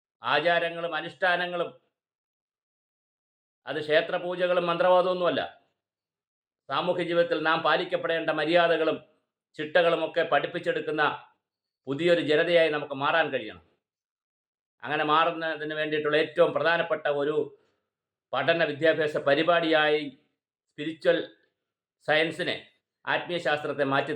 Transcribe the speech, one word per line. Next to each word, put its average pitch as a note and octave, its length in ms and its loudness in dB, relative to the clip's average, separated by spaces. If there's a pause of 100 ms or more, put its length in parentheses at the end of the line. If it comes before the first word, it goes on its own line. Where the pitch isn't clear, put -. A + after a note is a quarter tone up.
(220)
ആചാരങ്ങളും E3 800 0
അനുഷ്ഠാനങ്ങളും, F3 720 -2 (2000)
അത് C#3+ 200 -8
ക്ഷേത്രപൂജകളും F3 840 0
മന്ത്രവാദമൊന്നുമല്ല. F3+ 720 2 (1300)
സാമൂഹ്യ E3+ 400 0
ജീവിതത്തിൽ E3+ 380 2
നാം E3 180 4
പാലിക്കപ്പെടേണ്ട E3 640 0 (100)
മര്യാദകളും D#3+ 580 2 (640)
ചിട്ടകളും E3 460 2
ഒക്കെ D#3+ 260 -2
പഠിപ്പിച്ചെടുക്കുന്ന D#3 720 -2 (840)
പുതിയൊരു D#3+ 420 2
ജനതയായി E3 460 4
നമുക്ക് C#3+ 260 -6
മാറാൻ D#3 320 2
കഴിയണം. G#2 300 -8 (1200)
അങ്ങനെ D3+ 280 -4
മാറുന്നതിന് D#3+ 680 0
വേണ്ടിയിട്ടുള്ള D3+ 440 0
ഏറ്റവും D#3+ 320 2
പ്രധാനപ്പെട്ട D#3+ 500 0 (160)
ഒരു D3+ 140 -2 (1000)
പഠന D#3+ 380 0
വിദ്യാഭ്യാസ D#3 460 0 (100)
പരിപാടിയായി D#3 760 2 (640)
സ്പിരിച്വൽ E3 520 -2 (920)
സയൻസിനെ, D#3+ 480 0 (500)
ആത്മീയ D#3+ 400 -4
ശാസ്ത്രത്തെ D3 460 -2
മാറ്റി D3 240 0